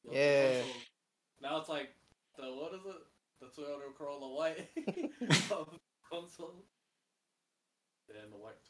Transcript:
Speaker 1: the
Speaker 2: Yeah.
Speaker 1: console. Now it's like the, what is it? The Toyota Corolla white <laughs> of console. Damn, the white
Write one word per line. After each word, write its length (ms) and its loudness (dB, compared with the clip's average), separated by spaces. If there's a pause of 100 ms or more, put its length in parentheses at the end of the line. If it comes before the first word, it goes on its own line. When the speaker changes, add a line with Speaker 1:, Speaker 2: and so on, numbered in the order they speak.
(120)
Speaker 1:
the 60 0
Speaker 2:
Yeah. 440 8
Speaker 1:
console. 200 -4 (600)
Now 180 -2
it's 100 -8
like 200 -4 (480)
the, 60 -12
what 300 -6
is 120 -10
it? 160 -12 (400)
The 60 -16 (140)
Toyota 360 -8
Corolla 380 -8
white 420 -2
<laughs> 720 0
of 180 -4 (400)
console. 540 -10 (1400)
Damn, 240 -16
the 60 -18
white 320 -16